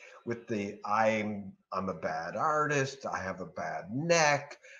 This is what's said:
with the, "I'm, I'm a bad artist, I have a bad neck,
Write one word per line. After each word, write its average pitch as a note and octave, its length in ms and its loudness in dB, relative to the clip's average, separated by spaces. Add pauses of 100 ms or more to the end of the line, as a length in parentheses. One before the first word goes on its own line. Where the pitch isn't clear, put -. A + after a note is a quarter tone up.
(260)
with A#2 220 -6
the, G2+ 380 -2
"I'm, G#2+ 680 2 (180)
I'm F#2+ 180 -2
a F2+ 40 -2
bad E2 420 -4
artist, D3 720 0
I F2+ 140 -4
have F#2 220 -4
a F2 40 -6
bad D#2+ 460 -6
neck, D3 680 2 (220)